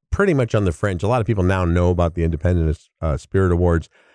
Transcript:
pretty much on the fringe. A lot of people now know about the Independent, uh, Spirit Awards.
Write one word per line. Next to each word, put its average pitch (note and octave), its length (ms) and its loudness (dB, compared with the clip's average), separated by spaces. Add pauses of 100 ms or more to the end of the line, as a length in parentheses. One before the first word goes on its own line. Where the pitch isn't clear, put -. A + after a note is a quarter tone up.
(120)
pretty G3 200 2
much C3 220 0
on G#2+ 100 0
the F2+ 60 0
fringe. F#2+ 320 -4
A G2 60 -2
lot B2 120 0
of G#2+ 60 -4
people G2+ 160 -2
now F#2 220 0
know F2 260 2
about E2+ 240 0
the F2 80 -4
Independent, E2 560 0 (220)
uh, D#2 160 -2
Spirit F#2+ 340 0
Awards. E2+ 380 0 (260)